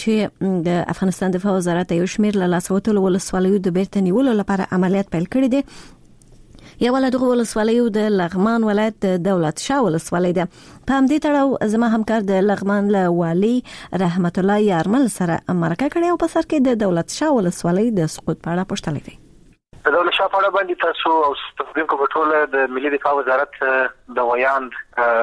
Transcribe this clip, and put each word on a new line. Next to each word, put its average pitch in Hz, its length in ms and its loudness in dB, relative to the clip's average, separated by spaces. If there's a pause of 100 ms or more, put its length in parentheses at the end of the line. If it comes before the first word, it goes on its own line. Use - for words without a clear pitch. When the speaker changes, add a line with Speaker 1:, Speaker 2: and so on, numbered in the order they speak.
Speaker 1:
چې 220 120 0 (540)
د 175 160 0 (140)
افغانستان 185 420 0
دفاع 196 160 0
وزارت 175 400 0
د 170 80 2
یو 185 140 -2
شمېر 208 260 2
له 180 140 2
لاسه 185 180 -2
وتلو 196 320 2
ولسوالیو 185 600 0
د 175 100 0
بیرته 190 320 -2
نیولو 240 320 2
لپاره 196 260 -2 (100)
عملیات 190 380 0
پیل 175 160 -4
کړی 262 220 2
دی. 277 80 0 (1160)
یوه 247 180 2
له 269 140 2
دغو 254 160 0
ولسوالیو 233 680 2
د 214 100 2 (140)
لغمان 190 480 0
ولایت 214 280 0 (100)
د 190 200 2
دولت 170 380 0
شاه 277 220 0
ولسوالۍ 175 520 0
ده. 175 80 0 (420)
په 269 120 2
همدې 269 260 4
تړاو 277 480 2
زما 233 220 2
همکار 220 340 0
د 190 160 2
لغمان 202 500 0
له 180 220 2
والي 175 340 2 (520)
رحمت 180 400 0
الله 202 140 2 (120)
یارمل 196 360 2 (120)
سره 165 180 0 (280)
مرکه 170 300 -2
کړې 339 220 0
او - 80 -4
په 330 100 -2
سر 330 160 -2
کې 302 200 2
د 226 160 0
دولت 170 340 -2
شاه 294 180 2
ولسوالۍ 180 500 0 (120)
د 160 160 0
سقوط - 260 -6
په 165 140 -6
اړه 180 80 -2 (100)
پوښتلی 143 320 -8
دی. - 100 -20 (680)
Speaker 2:
د 151 140 2
دولت 175 200 0
شاه 196 140 0
په 196 80 0
اړه 196 160 0
باندې 185 180 -2 (120)
تاسو 165 220 -4 (200)
او - 20 0 (140)
ستاسو 151 480 -6
په 139 240 0
ټوله 156 260 2 (140)
د 131 180 0
ملي 139 220 -2
دفاع 143 240 0
وزارت، 131 420 -2 (540)
د 123 160 0
ویاند، 131 420 -2 (480)